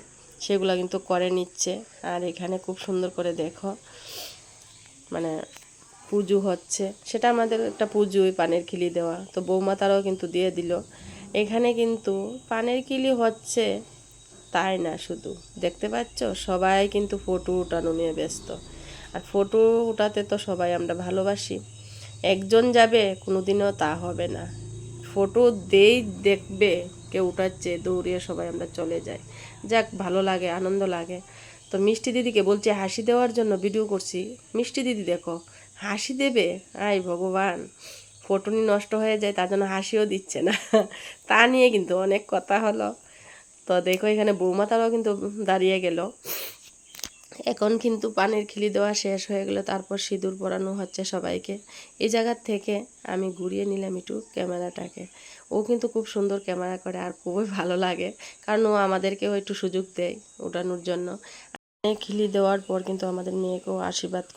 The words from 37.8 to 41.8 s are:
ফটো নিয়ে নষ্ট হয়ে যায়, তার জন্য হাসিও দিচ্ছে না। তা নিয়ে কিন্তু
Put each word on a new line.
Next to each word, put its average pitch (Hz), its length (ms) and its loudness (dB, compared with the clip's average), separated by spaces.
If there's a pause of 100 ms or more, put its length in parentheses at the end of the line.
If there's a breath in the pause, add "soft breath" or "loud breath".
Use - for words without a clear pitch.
ফটো 196 280 0
নিয়ে 220 160 2
নষ্ট 202 280 2
হয়ে 220 240 2
যায়, 202 200 0
তার 180 120 2
জন্য 196 140 2 (100)
হাসিও 208 320 0
দিচ্ছে 190 360 -4
না। 196 120 2 (720 loud breath)
তা 196 200 4
নিয়ে 254 240 8
কিন্তু 190 220 2 (120)